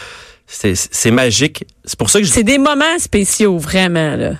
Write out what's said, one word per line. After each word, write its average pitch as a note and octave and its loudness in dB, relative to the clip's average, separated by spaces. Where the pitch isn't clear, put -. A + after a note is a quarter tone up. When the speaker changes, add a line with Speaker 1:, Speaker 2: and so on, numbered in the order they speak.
Speaker 1:
c'est, - -2
c'est - -2
magique. B2+ 0
C'est - -10
pour A2 -2
ça - 4
que D#4 2
je - 0
Speaker 2:
C'est A#3 2
des C4 2
moments D4+ 2
spéciaux, G3 0
vraiment, E3 0
là. - -2